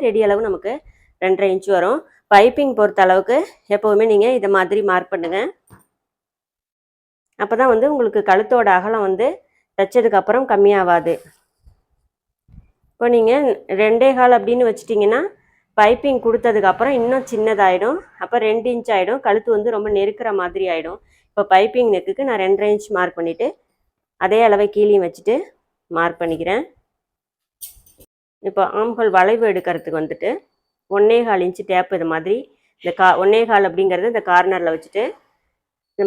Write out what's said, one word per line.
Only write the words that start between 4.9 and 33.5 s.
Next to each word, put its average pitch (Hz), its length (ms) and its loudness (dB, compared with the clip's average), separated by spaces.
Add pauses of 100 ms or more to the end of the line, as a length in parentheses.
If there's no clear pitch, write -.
பண்ணுங்க. 175 260 -4 (2000)
அப்பதான் 233 300 0
வந்து 220 180 2
உங்களுக்கு 220 380 -2
கழுத்தோட 214 480 2
அகலம் 208 300 -2
வந்து 190 200 0 (500)
தைச்சதுக்கு 202 420 2
அப்புறம் 247 320 0
கம்மியாவாது. 185 600 2 (1800)
இப்போ 240 220 -2
நீங்க 226 180 4 (480)
ரெண்டே 226 360 4
கால் 247 200 4
அப்படின்னு 233 320 0
வச்சிட்டீங்கன்னா 214 500 0 (580)
பைப்பிங் 240 480 2
கொடுத்ததுக்கு 226 460 0
அப்புறம் 277 280 0
இன்னும் 254 320 -2
சின்னதாயிடும், 214 680 0 (240)
அப்ப 240 240 -4
ரெண்டு 226 280 -2
இன்ச் 233 200 -6
ஆயிடும், 202 320 -2
கழுத்து 220 280 0
வந்து 220 200 -2
ரொம்ப 208 220 -4
நெருக்கிற 208 340 -4 (100)
மாதிரி 180 320 -6
ஆயிடும். 165 240 -8 (320)
இப்போ 208 140 -2 (100)
பைப்பிங் 220 420 4
நெக்குக்கு 269 340 -4
நான் 214 160 -2
ரெண்டரை 196 300 0
இன்ச் 208 220 -8
மார்க் 180 220 -4
பண்ணிட்டு 165 300 -4 (760)
அதே 208 220 2
அளவை 208 200 2 (100)
கீழேயும் 208 300 4
வச்சுட்டு 208 280 -4 (640)
மார்க் 170 260 -2
பண்ணிக்கிறேன். 170 400 -4 (1800)
இப்போ 196 160 -2 (160)
ஆம்ஹோல் 226 360 -2
வளைவு 220 360 2
எடுக்கிறதுக்கு 170 480 -6
வந்துட்டு 165 300 -6 (680)
ஒன்னே 214 220 4 (100)
கால் 196 180 0
இன்ச்சு 180 240 -8
டேப் 180 280 -2
இது 165 140 -4
மாதிரி 165 240 -4 (460)
இந்த 175 180 -6
கா-, 185 220 4
ஒன்னே 208 180 4 (100)
கால் 202 200 2